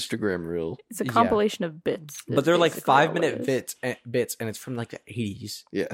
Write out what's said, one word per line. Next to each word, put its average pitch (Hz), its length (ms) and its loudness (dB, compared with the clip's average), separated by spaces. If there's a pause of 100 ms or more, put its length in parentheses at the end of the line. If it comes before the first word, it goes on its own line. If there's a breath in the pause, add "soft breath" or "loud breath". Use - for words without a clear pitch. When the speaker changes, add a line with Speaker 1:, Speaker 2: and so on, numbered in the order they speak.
Speaker 1:
Instagram 98 400 -2
reel. 85 300 -4 (140)
Speaker 2:
It's 226 100 -12
a 214 60 -2
Speaker 3:
Yeah. 123 60 -4
Speaker 2:
compilation 220 520 2
of 160 180 -8
bits, - 460 -6
Speaker 3:
But 127 120 2
Speaker 2:
is 135 40 -4
Speaker 3:
they're, 170 140 6
like, 170 140 4
Speaker 2:
basically - 200 2
all 135 80 8
it 160 60 8
Speaker 3:
five-minute 165 340 0
Speaker 2:
is. - 60 -4
Speaker 3:
bits, 131 380 -2
eh, 123 100 -2 (160)
bits, 120 280 0
and 113 120 -4
it's - 80 -10
from, 131 180 -10
like, 117 140 -6
the - 160 -14
eighties 107 680 -8
Speaker 1:
Yes. 98 220 -2